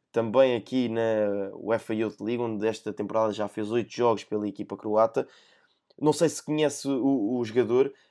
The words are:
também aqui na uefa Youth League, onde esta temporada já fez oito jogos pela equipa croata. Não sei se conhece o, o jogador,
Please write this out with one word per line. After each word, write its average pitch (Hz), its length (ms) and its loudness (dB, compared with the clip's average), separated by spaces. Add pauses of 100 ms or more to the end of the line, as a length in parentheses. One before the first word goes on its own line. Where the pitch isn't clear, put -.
(100)
também 120 460 4
aqui 123 320 -2
na 107 640 -2
uefa 113 380 -4
Youth 110 280 -4
League, 120 200 -4
onde 110 260 -4
esta 107 260 -4
temporada 107 400 -2
já 101 160 -4
fez 107 240 -6
oito 117 200 -2
jogos 117 320 2
pela 104 240 -4
equipa 98 280 -8
croata. 110 500 0 (760)
Não 147 120 4
sei 160 160 2
se - 140 -6
conhece 151 460 -2
o, 127 500 0
o 120 60 -2
jogador, 120 480 2 (180)